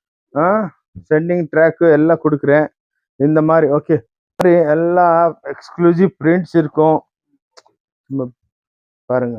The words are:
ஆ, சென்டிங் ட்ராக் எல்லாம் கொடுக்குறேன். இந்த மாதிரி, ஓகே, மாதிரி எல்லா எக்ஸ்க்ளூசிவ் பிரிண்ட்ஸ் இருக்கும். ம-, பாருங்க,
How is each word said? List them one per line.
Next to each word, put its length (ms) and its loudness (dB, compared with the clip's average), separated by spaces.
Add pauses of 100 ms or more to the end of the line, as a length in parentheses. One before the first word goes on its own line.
(340)
ஆ, 100 -2 (640)
சென்டிங் 400 -2
ட்ராக் 440 2
எல்லாம் 300 2
கொடுக்குறேன். 440 0 (540)
இந்த 220 2
மாதிரி, 300 2
ஓகே, 240 -2 (420)
மாதிரி 160 2 (160)
எல்லா 360 0 (360)
எக்ஸ்க்ளூசிவ் 720 -2
பிரிண்ட்ஸ் 400 -2
இருக்கும். 420 0 (1120)
ம-, 220 -8 (800)
பாருங்க, 280 -4